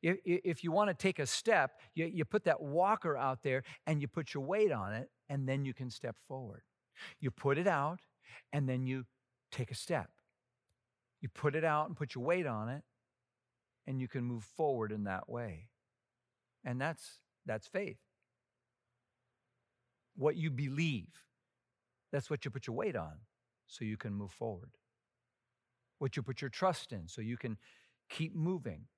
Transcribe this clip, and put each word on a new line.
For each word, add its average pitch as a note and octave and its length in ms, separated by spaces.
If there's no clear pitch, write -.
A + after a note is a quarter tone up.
If, F3 240
if E3+ 400
you E3 80
wanna G3+ 220
take F#3 240
a D3 80
step, E3 540
you, D#3+ 120
you E3 180
put - 200
that D#3+ 160
walker E3 560
out C3 260
there, C3+ 200
and D#3 140
you C#3 80
put - 260
your C#3+ 100
weight G3 280
on G#2 220
it, B2 160
and C3+ 200
then C#3 160
you C3 100
can B2+ 160
step A#2 260
forward. C3 360
You C3 120
put C#3 260
it F3+ 80
out, D#3+ 340
and C#3+ 160
then B2+ 180
you B2+ 200
take - 220
a - 20
step. B2 360
You D3+ 80
put D3 280
it D#3+ 80
out D#3 240
and D#3+ 80
put C#3+ 180
your B2+ 80
weight E3+ 240
on A2+ 220
it, C#3+ 160
and C3+ 140
you B2+ 60
can B2 160
move A#2+ 220
forward B2 480
in G#2+ 120
that F#2+ 240
way. A2 400
And B2+ 160
that's, - 380
that's A2 200
faith. - 320
What D3 220
you D#3+ 140
believe, C#3 580
that's C#3+ 180
what D3+ 140
you D3+ 80
put C#3 160
your A#2 80
weight F3+ 180
on D#2+ 200
so - 180
you G#2+ 120
can G#2+ 180
move G2+ 160
forward. G#2+ 400
What C3+ 180
you C3+ 60
put B2 180
your C#3 100
trust - 420
in F2 160
so - 140
you A#2 140
can A2+ 200
keep - 280
moving. D#3 460